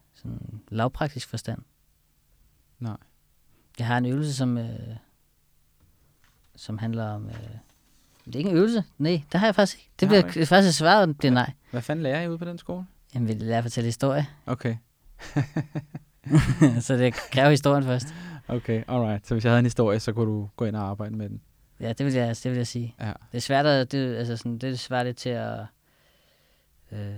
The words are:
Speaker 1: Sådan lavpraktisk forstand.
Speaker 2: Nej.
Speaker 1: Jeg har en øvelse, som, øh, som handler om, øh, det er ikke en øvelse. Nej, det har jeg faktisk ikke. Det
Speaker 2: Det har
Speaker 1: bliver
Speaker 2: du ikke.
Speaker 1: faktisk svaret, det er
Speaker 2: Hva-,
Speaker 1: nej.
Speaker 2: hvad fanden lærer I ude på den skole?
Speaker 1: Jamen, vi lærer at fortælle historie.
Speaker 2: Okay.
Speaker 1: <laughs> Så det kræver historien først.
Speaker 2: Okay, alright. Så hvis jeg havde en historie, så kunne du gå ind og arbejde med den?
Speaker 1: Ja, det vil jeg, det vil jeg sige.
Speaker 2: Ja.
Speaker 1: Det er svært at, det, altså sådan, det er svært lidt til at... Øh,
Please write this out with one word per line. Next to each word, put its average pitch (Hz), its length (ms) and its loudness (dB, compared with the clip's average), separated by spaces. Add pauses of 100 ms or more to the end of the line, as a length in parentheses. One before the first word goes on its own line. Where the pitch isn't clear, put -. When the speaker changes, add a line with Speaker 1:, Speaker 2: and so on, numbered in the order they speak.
(140)
Speaker 1:
Sådan - 540 -14
lavpraktisk 123 600 -4
forstand. - 340 -8 (1160)
Speaker 2:
Nej. 113 180 -8 (840)
Speaker 1:
Jeg 117 80 -2
har 120 120 2
en 123 80 2
øvelse, 143 280 -2
som, 123 240 0
øh, 117 380 -10 (1600)
som 110 220 -10
handler 113 300 -4
om, 104 180 -8
øh, 107 60 -12 (920)
det - 100 -14
er 117 40 -6
ikke 180 120 0
en 175 60 2
øvelse. 214 280 4 (140)
Nej, 156 240 0 (100)
det 175 80 2
har 214 60 4
jeg 214 80 4
faktisk 196 240 2
ikke. - 120 -20
Det - 100 -8
Speaker 2:
Det 196 80 4
har 202 140 8
Speaker 1:
bliver 180 100 -2
Speaker 2:
du 156 60 -6
ikke. 160 100 2
Speaker 1:
faktisk 180 300 6
svaret, 175 300 6 (140)
det 143 60 4
er 127 40 6
Speaker 2:
Hva-, - 20 6
Speaker 1:
nej. 123 180 2 (180)
Speaker 2:
hvad 123 120 -6
fanden 156 200 -4
lærer 147 200 -2
I 175 60 -6
ude 165 100 -6
på 175 60 -8
den 175 140 -10
skole? 180 280 -10 (280)
Speaker 1:
Jamen, 120 140 0
vi 110 60 0
lærer 113 240 -2
at 113 60 0
fortælle 117 240 -2
historie. 139 380 0 (200)
Speaker 2:
Okay. 120 300 -4 (440)
Speaker 1:
<laughs> - 1700 0
Så 135 100 0
det 123 180 2
kræver 135 360 4
historien 143 340 4
først. 123 220 -2 (420)
Speaker 2:
Okay, 117 400 -2
alright. 110 380 -2
Så - 80 -2
hvis 113 100 0
jeg 120 60 4
havde 120 80 8
en 123 80 6
historie, 110 340 2
så 113 120 -4
kunne 113 140 0
du 107 300 -2
gå - 80 -4
ind 104 120 -4
og 104 60 -4
arbejde 104 340 -8
med 104 120 -8
den? 107 120 -12 (400)
Speaker 1:
Ja, 113 120 -4
det 139 140 -4
vil 135 80 0
jeg, 123 220 0
det - 140 -6
vil 127 60 -2
jeg 120 100 -2
sige. 117 340 -8
Speaker 2:
Ja. 113 60 -8 (260)
Speaker 1:
Det - 40 -8
er 120 40 -6
svært 139 260 2
at, 135 260 2
det, 131 240 -2
altså 117 200 -4
sådan, 117 220 -6
det 131 120 -6
er 131 60 -4
svært 123 300 -2
lidt 123 100 -6
til - 140 -8
at... 113 300 -6 (1300)
Øh, 104 60 -10 (200)